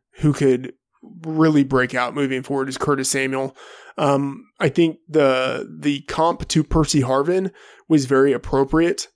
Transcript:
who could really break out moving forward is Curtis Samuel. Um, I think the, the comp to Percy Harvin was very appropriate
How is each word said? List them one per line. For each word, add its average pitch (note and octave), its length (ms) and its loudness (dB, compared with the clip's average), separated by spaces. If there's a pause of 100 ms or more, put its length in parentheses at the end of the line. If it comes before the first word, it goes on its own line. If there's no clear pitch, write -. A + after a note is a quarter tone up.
(180)
who D3 160 2
could C3 400 0 (520)
really D#3 380 4
break B2+ 300 0
out B2 200 -2
moving C3+ 280 -2
forward C3+ 260 -4
is C3 100 -10
Curtis C3+ 320 -2
Samuel. C3+ 460 -4 (400)
Um, C#3 500 -2 (120)
I - 100 0
think D#3+ 300 0 (100)
the, C3 600 0 (120)
the D3 220 -2
comp E3 460 -2
to D#3 160 0
Percy D#3 360 0
Harvin D3+ 520 0 (360)
was D3 180 2
very C3+ 260 4
appropriate C#3 840 0